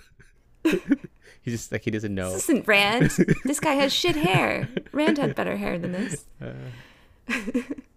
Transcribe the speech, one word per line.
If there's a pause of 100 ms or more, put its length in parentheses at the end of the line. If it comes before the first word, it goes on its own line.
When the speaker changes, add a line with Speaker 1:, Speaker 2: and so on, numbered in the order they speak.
(640)
Speaker 1:
<laughs>
He's
just
like,
he
doesn't
know.
Speaker 2:
"This
isn't
Rand. (180)
Speaker 1:
<laughs>
Speaker 2:
This
guy
has
shit
hair. (240)
Rand
had
better
hair
than
this." (140)
Speaker 1:
Uh. (720)
Speaker 2:
<laughs> (640)